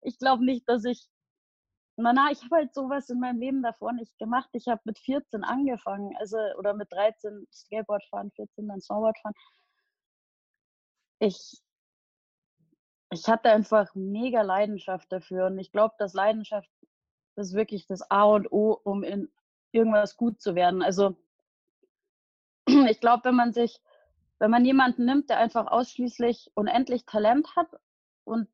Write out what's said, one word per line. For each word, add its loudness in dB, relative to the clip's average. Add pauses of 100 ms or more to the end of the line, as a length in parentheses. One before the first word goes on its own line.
ich -12
glaub 0
nicht, -2
dass 0
ich, -6 (880)
na, 0
na, 4
ich -8
hab -8
halt 0
sowas -6
in -6
meinem -4
Leben -4
davor -6
nicht -12
gemacht. -4
Ich -8
hab -2
mit -8
vierzehn -6
angefangen, -6
also, -8 (200)
oder -4
mit -10
dreizehn -4
Skateboard -8
fahren, -12
vierzehn -14
dann -12
Snowboard -4
fahren. -12 (1800)
Ich, -4 (1500)
ich -8
hatte 4
einfach 2
mega -4
Leidenschaft -4
dafür -4
und -4
ich -14
glaub, 2
dass -4
Leidenschaft -4 (680)
ist -10
wirklich -4
das -12
A 4
und 4
O, 2 (120)
um -4
in -6 (400)
irgendwas 2
gut -2
zu -4
werden. 2
Also 2 (1500)
<clears throat> -
ich 6
glaub, 4
wenn 2
man 2
sich, -2 (600)
wenn 4
man 6
jemanden 4
nimmt, 0
der 2
einfach 0
ausschließlich -2
unendlich -2
Talent 2
hat -2 (440)
und -4